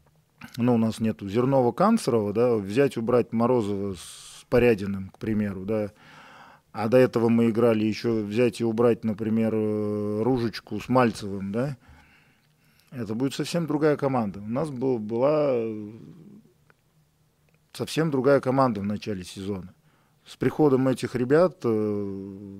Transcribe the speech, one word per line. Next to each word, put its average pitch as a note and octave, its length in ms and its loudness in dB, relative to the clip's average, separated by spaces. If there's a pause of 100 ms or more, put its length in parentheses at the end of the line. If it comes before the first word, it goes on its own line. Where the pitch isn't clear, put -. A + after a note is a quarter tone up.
(580)
ну, B2 160 2
у A#2 60 2
нас A2+ 200 0
нету G#2+ 300 -4
Зернова, B2 420 2
Канцерова, A#2 640 2
да, A#2 220 2
взять, A2 420 0
убрать A#2 340 0
Морозова G#2 640 0
с - 560 -18
Порядиным, G2+ 600 2
к - 100 -20
примеру, G#2 460 -4
да. G#2+ 260 -4 (800)
А A2 160 -4
до A#2 100 6
этого A#2 320 6
мы A#2 220 4
играли A2 340 2
ещё A2 380 -2
взять A2 360 0
и B2+ 40 -2
убрать, A#2 400 2
например, A2 500 0
э, G#2 680 -2
Ружечку A#2 560 -2
с - 100 -10
Мальцевым, G2+ 600 0
да. B2+ 260 -4 (1120)
Это A2+ 240 -10
будет B2+ 220 -4
совсем E3 320 -4
другая D3 300 2
команда. A#2 420 -2
У G#2 100 -12
нас C#3+ 220 -4
был, B2+ 260 -2
была, C3+ 560 0
э, A2 380 -6 (1800)
совсем D#3 400 -4
другая C3+ 280 4
команда B2+ 420 0
в G2 40 -4
начале G2+ 380 -6
сезона. F#2+ 500 -10 (540)
С - 80 -20
приходом C3 520 2
этих B2+ 280 -2
ребят, C#3+ 480 2
э, G2+ 960 -4